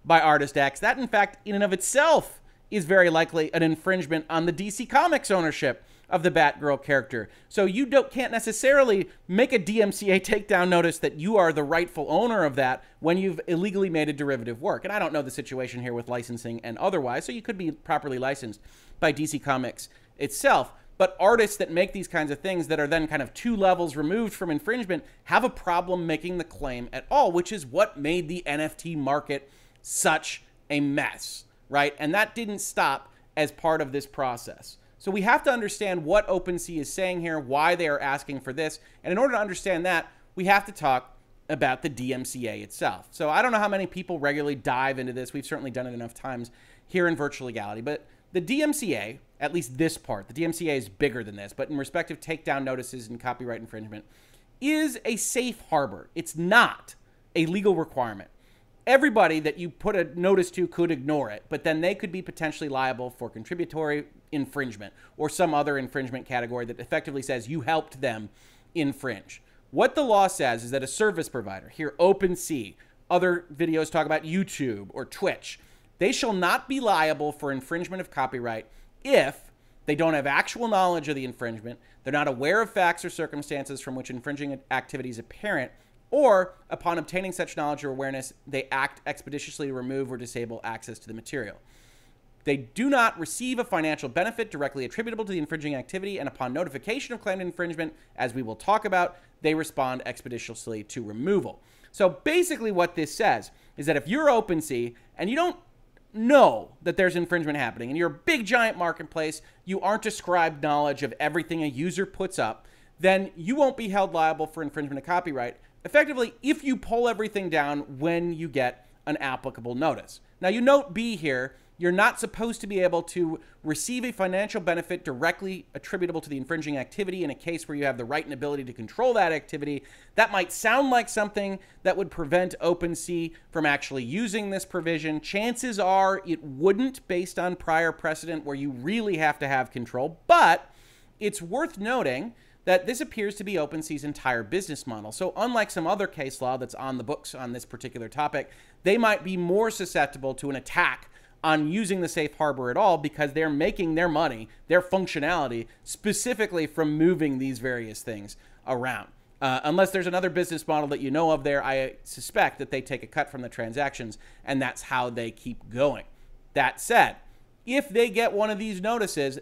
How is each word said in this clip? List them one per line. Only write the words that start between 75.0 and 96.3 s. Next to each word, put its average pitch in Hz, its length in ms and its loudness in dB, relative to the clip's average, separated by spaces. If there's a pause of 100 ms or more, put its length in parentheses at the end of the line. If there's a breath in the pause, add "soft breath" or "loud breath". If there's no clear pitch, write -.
Twitch, - 560 -4 (380 soft breath)
they 196 120 4
shall 240 220 0
not 190 340 2
be 269 140 -2
liable 156 520 2
for 143 200 -4
infringement 170 480 -6
of - 100 -12
copyright 120 560 -4 (380 soft breath)
if 214 480 2 (320 soft breath)
they 151 100 0
don't 160 200 4
have 139 120 0
actual 202 420 0
knowledge 180 400 2
of 143 80 -2
the 131 100 -4
infringement, 120 520 -8 (240 soft breath)
they're 131 100 -4
not 147 160 2
aware 147 340 2
of 202 80 -4
facts 175 340 2
or 175 60 -8
circumstances 143 720 -6
from 131 120 -10
which 127 140 -10
infringing 139 500 -6 (120)
activity 127 400 -4
is 113 80 -10
apparent, - 520 -4 (400 soft breath)
or 208 440 6 (160)
upon 170 260 -2
obtaining 180 360 -4
such 175 240 -6
knowledge 147 280 -2
or 135 60 -4
awareness, 135 420 -6 (140)
they 135 260 -4
act 135 340 0
expeditiously 143 600 -8
to 135 80 -4
remove 127 360 -4
or 127 60 -8
disable 117 480 -8
access 113 340 -10
to - 100 -20
the 113 60 -12
material. 113 420 -8 (880 soft breath)
They 143 120 2
do 160 320 -4
not 240 300 4
receive 240 400 -4
a 240 60 0
financial 156 440 -2
benefit 220 420 -2
directly 139 360 -4
attributable 220 400 -6
to 196 60 -6
the 175 60 -2
infringing 151 360 -4
activity, 190 440 -6
and 139 100 -6
upon 127 260 -6